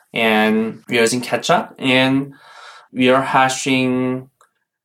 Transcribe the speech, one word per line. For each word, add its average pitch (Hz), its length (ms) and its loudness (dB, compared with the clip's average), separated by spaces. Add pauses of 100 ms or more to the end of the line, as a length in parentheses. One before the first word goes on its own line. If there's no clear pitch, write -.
(140)
and 110 760 0
we 123 120 -2
are - 20 4
using 120 200 0
Ketchup, - 580 -2
and 135 540 0 (600)
we 127 160 2
are 131 140 4
hashing 127 1080 -2 (560)